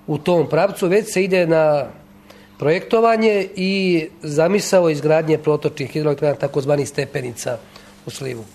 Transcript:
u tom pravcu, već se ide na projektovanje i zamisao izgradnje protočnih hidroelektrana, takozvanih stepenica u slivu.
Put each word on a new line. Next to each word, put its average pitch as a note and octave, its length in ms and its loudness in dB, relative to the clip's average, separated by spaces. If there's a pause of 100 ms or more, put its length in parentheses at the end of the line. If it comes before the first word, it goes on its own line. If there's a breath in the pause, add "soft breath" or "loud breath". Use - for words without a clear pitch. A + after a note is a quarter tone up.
u D3+ 100 -2
tom E3 320 0
pravcu, F#3 380 0
već G3 260 0
se F#3 100 0
ide F#3 240 2
na D#3 380 2 (760 loud breath)
projektovanje A3 960 2
i F#3 500 0 (160)
zamisao E3+ 680 2
izgradnje D#3 480 2
protočnih D3 540 -2
hidroelektrana, D3+ 440 0
takozvanih C#3+ 540 -2
stepenica B2+ 680 -8 (480 loud breath)
u - 40 -12
slivu. B2 340 -12 (120)